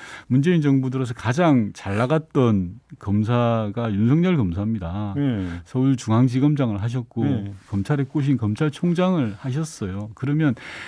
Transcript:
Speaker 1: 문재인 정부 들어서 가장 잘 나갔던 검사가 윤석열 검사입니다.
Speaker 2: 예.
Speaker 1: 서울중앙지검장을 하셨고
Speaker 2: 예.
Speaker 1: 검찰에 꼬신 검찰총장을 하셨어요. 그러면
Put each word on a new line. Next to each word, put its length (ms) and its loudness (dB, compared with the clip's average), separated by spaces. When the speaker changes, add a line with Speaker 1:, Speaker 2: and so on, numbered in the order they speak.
Speaker 1:
문재인 340 4
정부 280 2
들어서 220 -4
가장 640 2
잘 220 -6
나갔던 800 0
검사가 920 0
윤석열 440 2
검사입니다. 800 -2
Speaker 2:
예. 320 -2
Speaker 1:
서울중앙지검장을 1160 2
하셨고 460 -4
Speaker 2:
예. 260 -2
Speaker 1:
검찰에 360 0
꼬신 320 0
검찰총장을 1040 0
하셨어요. 760 -6
그러면 400 0